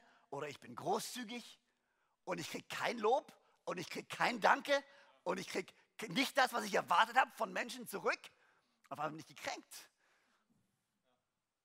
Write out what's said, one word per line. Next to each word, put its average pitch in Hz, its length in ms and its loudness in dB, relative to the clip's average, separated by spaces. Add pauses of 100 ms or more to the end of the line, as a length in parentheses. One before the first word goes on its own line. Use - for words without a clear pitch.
(300)
oder 143 200 -6
ich 127 100 -12
bin 120 160 -16
großzügig 214 840 -4 (640)
und 180 120 -4
ich 165 100 -6
krieg - 220 -8
kein 220 300 0
Lob 226 340 2 (300)
und 175 160 -4
ich 160 100 -6
krieg - 180 -10
kein 202 320 0
Danke 214 440 4 (400)
und 185 160 -2
ich 175 100 -10
krieg - 240 -6 (340)
nicht 220 300 0
das, 254 160 6
was 233 100 -2
ich 196 100 -4
erwartet 208 440 4
habe 269 140 6
von 208 200 -4
Menschen 233 340 -4
zurück. 196 460 -2 (560)
Auf 139 100 -10
einmal 151 120 -2
bin 156 100 -10
ich 151 60 -16
gekränkt. - 640 -10 (1800)